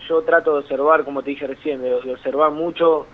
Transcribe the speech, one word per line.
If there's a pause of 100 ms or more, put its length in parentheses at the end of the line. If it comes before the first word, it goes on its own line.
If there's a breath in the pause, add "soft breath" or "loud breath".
Yo
trato
de
observar,
como
te
dije
recién,
de,
de
observar
mucho